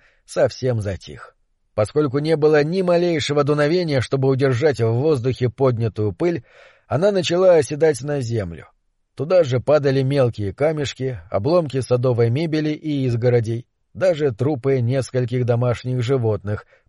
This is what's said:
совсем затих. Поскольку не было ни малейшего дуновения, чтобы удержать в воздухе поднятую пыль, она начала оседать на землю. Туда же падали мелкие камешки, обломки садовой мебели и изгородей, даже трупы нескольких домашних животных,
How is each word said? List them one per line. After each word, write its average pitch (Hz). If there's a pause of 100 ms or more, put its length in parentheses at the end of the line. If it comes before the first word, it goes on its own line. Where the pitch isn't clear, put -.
(240)
совсем 127
затих. 95 (380)
Поскольку 135
не 156
было 151
ни 180
малейшего 170
дуновения, 147
чтобы 135
удержать 135
в 113
воздухе 123
поднятую 113
пыль, 170 (440)
она 180
начала 180
оседать 151
на 147
землю. 107 (480)
Туда 165
же 127
падали 139
мелкие 123
камешки, 131 (100)
обломки 135
садовой 120
мебели 151
и 147
изгородей, 120 (280)
даже 151
трупы 135
нескольких 127
домашних 123
животных, 110 (220)